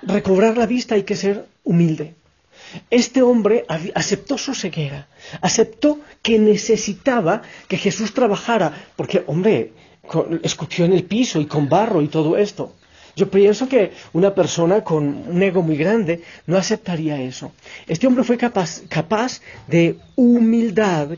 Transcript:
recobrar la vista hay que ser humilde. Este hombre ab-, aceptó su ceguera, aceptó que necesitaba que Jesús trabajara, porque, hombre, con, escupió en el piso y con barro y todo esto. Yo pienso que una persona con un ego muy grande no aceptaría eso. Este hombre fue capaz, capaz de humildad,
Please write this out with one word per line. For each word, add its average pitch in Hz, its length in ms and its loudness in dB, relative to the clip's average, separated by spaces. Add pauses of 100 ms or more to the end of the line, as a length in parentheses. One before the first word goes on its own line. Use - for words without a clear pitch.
recobrar 196 540 2
la 233 100 2
vista 240 280 -2
hay 202 80 2
que 196 140 -6
ser 196 300 -2 (180)
humilde. 165 500 0 (760)
Este 247 320 2
hombre 233 480 2
ab-, 165 280 -6
aceptó 208 420 -4
su 269 160 -6
ceguera, 143 540 -8 (320)
aceptó 294 580 0 (240)
que 220 160 2
necesitaba 214 1040 0 (240)
que 180 120 -4
Jesús 202 360 -2
trabajara, 202 580 0 (220)
porque, 165 320 -2
hombre, 165 460 0 (340)
con, 160 380 -4
escupió 165 400 -4
en 175 80 4
el 175 100 4
piso 208 380 -2
y 143 60 -2
con 147 220 -2
barro 190 320 2
y 147 60 0
todo 160 300 0
esto. 202 360 -4 (440)
Yo 165 120 0
pienso 208 400 2
que 240 240 2 (200)
una 190 200 2
persona 175 520 2
con 156 200 -2
un 175 380 -4
ego 190 200 2
muy 160 140 0
grande 170 460 0 (240)
no 160 100 0
aceptaría 175 640 -4
eso. 127 320 -10 (360)
Este 160 180 0
hombre 254 160 2
fue 240 160 0
capaz, 208 500 -4
capaz 220 520 -4 (260)
de 170 320 2 (160)
humildad, 226 1040 2